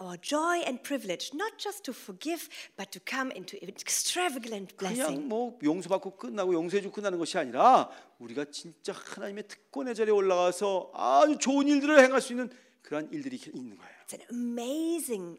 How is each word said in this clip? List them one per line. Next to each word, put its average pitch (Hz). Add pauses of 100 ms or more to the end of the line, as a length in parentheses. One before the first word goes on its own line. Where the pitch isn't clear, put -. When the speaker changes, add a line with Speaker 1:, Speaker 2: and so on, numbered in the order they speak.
Speaker 1:
our 180
joy 330
and 254
privilege, 220
not 427
just -
to 254
forgive, 277 (300)
but 196
to -
come 262
into 185
extravagant 226
blessing. 220 (160)
Speaker 2:
그냥 269
뭐 233
용서받고 185
끝나고 202
용서해주고 180
끝나는 196
것이 165
아니라 160 (280)
우리가 123
진짜 -
하나님의 202
특권의 -
자리에 214
올라가서 190
아주 277
좋은 277
일들을 285
행할 262
수 233
있는 247 (320)
그런 156
일들이 131 (140)
있는 113
거예요. - (200)
Speaker 1:
It's -
an -
amazing 240